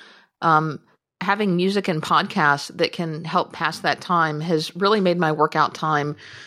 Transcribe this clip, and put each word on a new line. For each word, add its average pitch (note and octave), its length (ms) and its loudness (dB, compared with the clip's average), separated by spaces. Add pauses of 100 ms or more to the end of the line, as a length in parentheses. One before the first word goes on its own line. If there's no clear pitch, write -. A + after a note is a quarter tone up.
(400)
um, D#3 400 2 (400)
having G3+ 340 0
music F#3+ 320 2
and D#3 160 -2
podcasts D3+ 760 0
that D#3+ 140 0
can E3 320 -8
help E3 280 -2
pass D3+ 280 -4
that D3 200 -2
time D#3+ 400 0
has D#3+ 340 -2
really G3+ 260 2
made F3+ 180 2
my D#3+ 120 2
workout D3+ 440 2
time, D3 420 -2 (300)